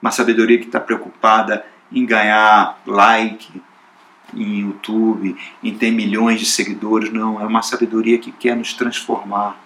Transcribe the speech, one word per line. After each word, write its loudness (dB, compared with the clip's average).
uma 0
sabedoria 2
que -2
tá -2
preocupada 0
em 0
ganhar 4
like 0
em -6
YouTube, -2
em -6
ter 0
milhões 0
de -4
seguidores. -2
Não, -4
é -6
uma 0
sabedoria 0
que -6
quer -2
nos -6
transformar -4